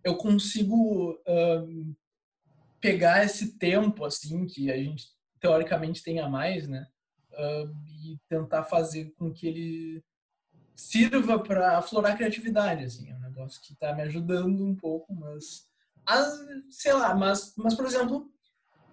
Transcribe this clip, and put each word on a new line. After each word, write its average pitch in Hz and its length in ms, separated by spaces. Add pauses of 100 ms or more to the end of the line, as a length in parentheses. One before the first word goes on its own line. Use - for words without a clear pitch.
eu 180 140
consigo, 208 1080
ah, 170 380 (1160)
pegar 180 440
esse - 340
tempo, 196 460
assim, 156 420
que 139 240
a 131 60
gente 143 300 (340)
teoricamente 165 600
tem 165 180
a 143 80
mais, 147 400
né? 131 180 (460)
Ah, 151 320 (400)
e 156 140 (100)
tentar 160 360
fazer 156 520
com 165 160
que 165 160
ele 160 560 (720)
sirva 226 640
pra 180 400
aflorar 208 340
a 214 40
criatividade, 208 680
assim. - 260
É - 60
um 123 40
negócio 131 420
que 147 120
tá 147 200
me 151 80
ajudando 180 640
um 196 120
pouco, 160 380
mas, 151 520 (400)
ah, 240 160 (480)
sei - 220
lá, 233 220
mas, 196 420
mas, 226 180
por 262 120
exemplo, 254 440 (600)